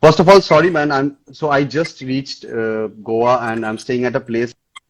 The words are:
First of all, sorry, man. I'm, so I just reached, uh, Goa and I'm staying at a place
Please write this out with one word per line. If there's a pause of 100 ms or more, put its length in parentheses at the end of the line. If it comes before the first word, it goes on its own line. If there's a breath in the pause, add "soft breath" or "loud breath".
First
of
all,
sorry,
man.
I'm, (140)
so
I
just
reached,
uh, (160)
Goa
and
I'm
staying
at
a
place (360)